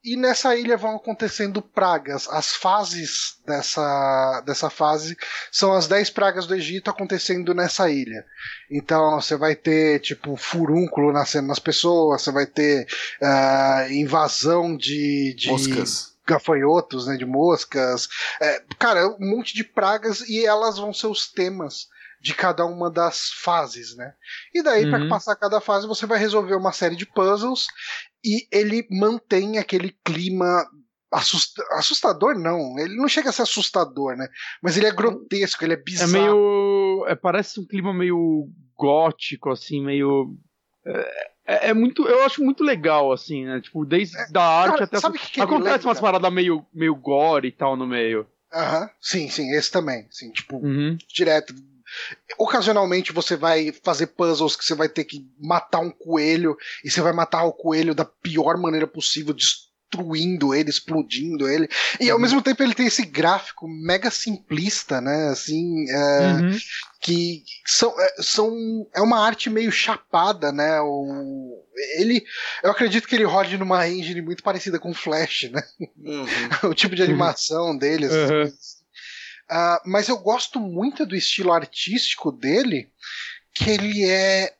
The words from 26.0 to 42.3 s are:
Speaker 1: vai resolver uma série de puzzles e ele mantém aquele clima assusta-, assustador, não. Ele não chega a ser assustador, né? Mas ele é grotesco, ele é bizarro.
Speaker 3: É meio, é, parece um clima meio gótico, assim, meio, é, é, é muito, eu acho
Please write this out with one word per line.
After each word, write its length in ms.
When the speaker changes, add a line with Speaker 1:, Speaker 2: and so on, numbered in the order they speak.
Speaker 1:
vai 120
resolver 360
uma 180
série 240
de 80
puzzles 640
e 260
ele 400
mantém 680
aquele 440
clima 640
assusta-, 500
assustador, 680
não. 400
Ele 180
não 100
chega 220
a 40
ser 100
assustador, 760
né? 100
Mas 160
ele 80
é 40
grotesco, 720
ele 120
é 20
bizarro. 340
Speaker 3:
É 20
meio, 880
é, 60
parece 460
um 60
clima 260
meio 560
gótico, 760
assim, 340
meio, 500
é, 400
é, 220
é 60
muito, 340
eu 140
acho 200